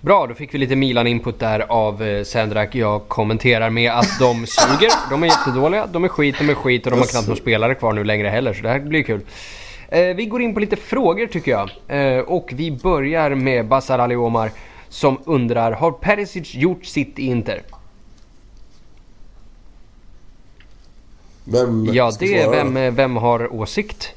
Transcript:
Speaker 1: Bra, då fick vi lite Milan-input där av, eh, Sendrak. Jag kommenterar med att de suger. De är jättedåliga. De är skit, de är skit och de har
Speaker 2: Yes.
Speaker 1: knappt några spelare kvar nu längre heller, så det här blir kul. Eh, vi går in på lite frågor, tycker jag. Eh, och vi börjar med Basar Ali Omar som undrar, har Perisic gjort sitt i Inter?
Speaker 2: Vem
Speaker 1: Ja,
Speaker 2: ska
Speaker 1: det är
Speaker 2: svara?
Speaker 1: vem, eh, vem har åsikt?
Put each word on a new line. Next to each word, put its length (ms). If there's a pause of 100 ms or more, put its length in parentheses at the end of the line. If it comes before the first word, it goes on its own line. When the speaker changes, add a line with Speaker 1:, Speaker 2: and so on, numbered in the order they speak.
Speaker 1:
Bra, 260
då 80
fick 200
vi 40
lite 180
Milan-input 600
där 300
av, 340
eh, 220
Sendrak. 500
Jag 340
kommenterar 600
med 220
att 280
de 260
suger. 440 (200)
De 120
är 40
jättedåliga. 640
De 120
är 40
skit, 300
de 120
är 40
skit 320
och 40
de 60
har 80
Speaker 2:
Yes. 60
Speaker 1:
knappt 180
några 120
spelare 340
kvar 180
nu 120
längre 240
heller, 260
så 80
det 60
här 120
blir 220
kul. 180 (680)
Eh, 280
vi 100
går 160
in 120
på 60
lite 160
frågor, 500
tycker 240
jag. 200 (460)
Eh, 40
och 340
vi 160
börjar 640
med 340
Basar 300
Ali 180
Omar 340 (380)
som 360
undrar, 480
har 200
Perisic 640
gjort 320
sitt 320
i 80
Inter? 360 (3750)
Speaker 2:
Vem 400 (100)
Speaker 1:
Ja, 180
Speaker 2:
ska 120
Speaker 1:
det 140
är 60
Speaker 2:
svara? 120
Speaker 1:
vem, 200
eh, 160
vem 240
har 380
åsikt? 640